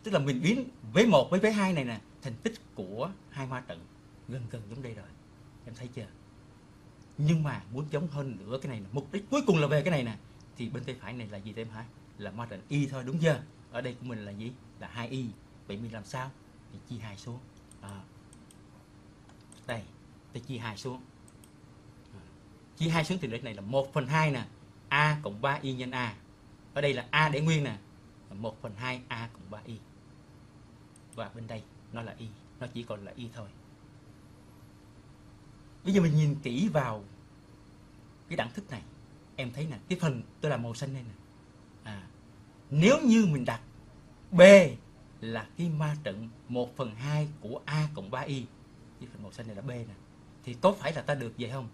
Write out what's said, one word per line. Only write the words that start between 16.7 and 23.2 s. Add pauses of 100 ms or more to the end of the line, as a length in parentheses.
Thì (100)
chia
hai
xuống. (420)
À. (1700)
Đây, (520)
ta
chia
hai
xuống. (1120)
À. (560)
Chia
hai
xuống